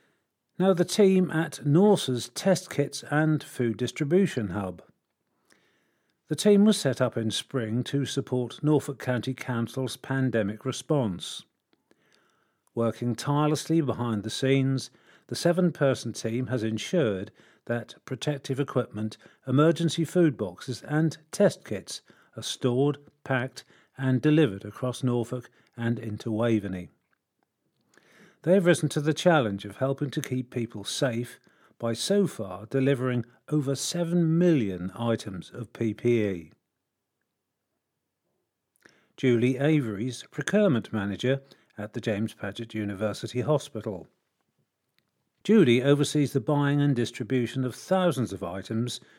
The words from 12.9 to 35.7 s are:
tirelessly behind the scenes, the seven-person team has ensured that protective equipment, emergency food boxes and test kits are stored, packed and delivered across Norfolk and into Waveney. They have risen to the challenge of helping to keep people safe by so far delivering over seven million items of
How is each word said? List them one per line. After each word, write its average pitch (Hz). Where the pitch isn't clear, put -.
tirelessly 151
behind 117
the 113
scenes, 135
the -
seven-person 151
team 117
has 117
ensured 107
that 120
protective 139
equipment, 110
emergency 160
food 160
boxes 104
and 156
test -
kits -
are 113
stored, 135
packed 131
and 131
delivered 151
across 120
Norfolk 120
and 117
into 110
Waveney. 104
They 160
have 190
risen 156
to 156
the 147
challenge 120
of 101
helping 135
to 127
keep 127
people 110
safe 120
by 117
so 202
far 98
delivering 131
over 139
seven 170
million 107
items 107
of 120